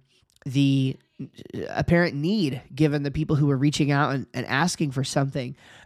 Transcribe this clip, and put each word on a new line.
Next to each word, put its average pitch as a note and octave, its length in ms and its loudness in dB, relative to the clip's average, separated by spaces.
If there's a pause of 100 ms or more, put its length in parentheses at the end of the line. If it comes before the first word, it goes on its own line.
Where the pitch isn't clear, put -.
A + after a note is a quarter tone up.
(460)
the C3+ 520 2 (720)
apparent E3+ 460 2
need, D3+ 460 -2 (140)
given D3 260 2
the C#3+ 100 -2
people D#3 240 -2
who C#3+ 120 4
were C#3 100 2
reaching C#3+ 340 2
out C#3 220 2
and, C3 200 -4
and C3 120 -6
asking D3+ 460 0
for C3+ 120 -2
something, C#3 520 -2 (300)